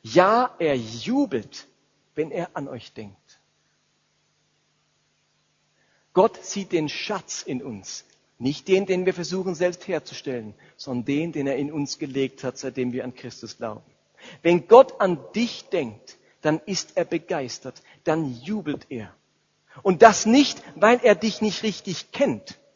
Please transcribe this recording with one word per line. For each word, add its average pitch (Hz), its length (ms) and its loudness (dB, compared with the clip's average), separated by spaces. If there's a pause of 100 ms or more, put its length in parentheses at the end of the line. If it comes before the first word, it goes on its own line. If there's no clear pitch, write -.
Ja, 190 560 4
er 147 180 0
jubelt, 123 880 -4 (460)
wenn 151 160 -4
er 170 240 -6
an 143 140 -8
euch 127 260 -16
denkt." - 460 -20 (2750)
Gott 190 320 2
sieht 196 260 -8
den 160 160 -2
Schatz - 540 -10
in 131 220 -8
uns, 104 420 -14 (320)
nicht 135 300 -6
den, 190 180 2
den 185 220 -2
wir 185 80 -2
versuchen 175 400 -6
selbst 180 320 -4
herzustellen, 127 680 -8 (240)
sondern 123 280 -6
den, 151 260 -2
den 143 160 -4
er 139 80 -2
in 143 160 -4
uns 143 260 -6
gelegt 135 460 -6
hat, 127 160 -8
seitdem 127 320 -6
wir 120 120 -6
an 123 120 -12
Christus - 420 -16
glauben. 110 240 -10 (600)
Wenn 170 240 2
Gott 254 340 8
an 185 160 2 (160)
dich 226 360 -6
denkt, 123 480 -6 (240)
dann 156 240 0
ist - 320 -6
er 165 80 0
begeistert, 156 760 -8 (220)
dann 156 280 0 (100)
jubelt 151 480 -6
er. 110 240 -12 (680)
Und 185 220 6
das 214 220 8
nicht, 254 360 4 (140)
weil 233 280 6
er 208 120 6
dich 214 260 -4
nicht 214 220 -2
richtig - 480 -6
kennt 156 480 -4 (160)